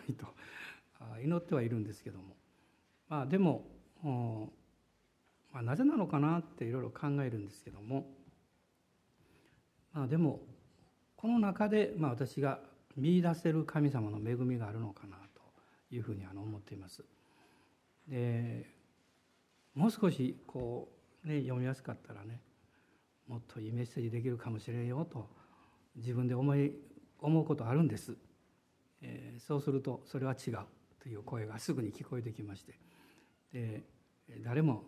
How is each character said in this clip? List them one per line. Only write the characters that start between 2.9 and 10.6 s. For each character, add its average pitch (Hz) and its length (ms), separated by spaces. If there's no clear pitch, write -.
ま 151 140
あ、 127 40
で 175 120
も、 165 300
お、 120 500
ま 131 80
あ、 - 20
な 120 140
ぜ 247 80
な 294 120
の 196 100
か 147 140
な 160 180
っ 165 40
て - 220
い 117 60
ろ 127 100
い - 20
ろ 117 80
考 - 180
え 131 60
る 113 100
ん 101 80
で 101 60
す - 120
け - 60
ど 101 120
も、 131 340
ま 147 120
あ、 - 20
で 127 100
も、 165 300